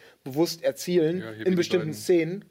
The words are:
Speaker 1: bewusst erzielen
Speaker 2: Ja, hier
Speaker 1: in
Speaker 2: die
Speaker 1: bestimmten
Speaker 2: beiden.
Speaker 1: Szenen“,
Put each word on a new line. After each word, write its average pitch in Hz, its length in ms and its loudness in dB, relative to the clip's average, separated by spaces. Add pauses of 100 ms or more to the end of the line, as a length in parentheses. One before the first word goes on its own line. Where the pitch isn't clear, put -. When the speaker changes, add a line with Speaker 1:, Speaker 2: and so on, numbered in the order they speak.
(240)
Speaker 1:
bewusst 160 400 -2
erzielen 170 560 0
Speaker 2:
Ja, 113 100 -10
hier 107 160 -6
Speaker 1:
in 190 60 2
Speaker 2:
die 185 40 2
Speaker 1:
bestimmten 175 340 0
Speaker 2:
beiden. 147 40 -6
Speaker 1:
Szenen“, 175 560 0